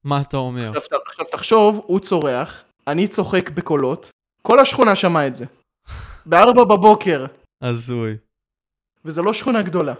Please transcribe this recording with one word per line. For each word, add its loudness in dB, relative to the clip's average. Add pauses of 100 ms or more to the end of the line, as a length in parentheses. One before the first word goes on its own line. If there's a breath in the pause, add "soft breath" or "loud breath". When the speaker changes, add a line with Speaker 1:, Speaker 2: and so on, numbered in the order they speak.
Speaker 1:
מה -2
אתה -8
אומר? -8
Speaker 2:
עכשיו -8
ת-, -8
עכשיו -6
תחשוב, 2
הוא -2
צורח, -4 (240)
אני 0
צוחק -2
בקולות, -4 (320)
כל 4
השכונה 4
שמעה 0
את -8
זה. -14 (800 loud breath)
בארבע 6
בבוקר. 4 (360)
Speaker 1:
הזוי. -6 (880)
Speaker 2:
וזה -8
לא 0
שכונה -2
גדולה. -4